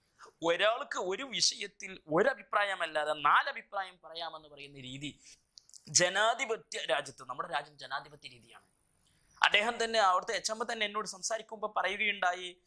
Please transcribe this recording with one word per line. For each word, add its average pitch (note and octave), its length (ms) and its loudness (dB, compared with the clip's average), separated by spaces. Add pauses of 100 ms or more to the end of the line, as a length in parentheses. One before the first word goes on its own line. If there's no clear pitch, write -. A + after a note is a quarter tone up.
(500)
ഒരാൾക്ക് A3 500 2 (120)
ഒരു A3 140 -4 (100)
വിഷയത്തിൽ G3 560 -2 (260)
ഒരഭിപ്രായമല്ലാതെ F#3 960 0 (140)
നാലഭിപ്രായം G3+ 760 2
പറയാമെന്ന് D#3 460 -12
പറയുന്ന C#3+ 400 -16
രീതി C3+ 220 -10 (880)
ജനാധിപത്യ G#3+ 760 2 (160)
രാജ്യത്ത്, C#3 360 -2
നമ്മുടെ D3+ 260 -8
രാജ്യം D3+ 220 -6
ജനാധിപത്യ C#3+ 580 -10
രീതിയാണ്. A2 320 -20 (760)
അദ്ദേഹം G#3+ 420 4
തന്നെ, A3+ 160 0 (100)
അവിടുത്തെ F#3 320 2
എച്ച് G#3+ 120 -4
എം A3+ 180 -6
തന്നെ A3 180 -4
എന്നോട് G#3 260 -4
സംസാരിക്കുമ്പോൾ G#3+ 640 -8
പറയുകയുണ്ടായി, F#3+ 720 0 (180)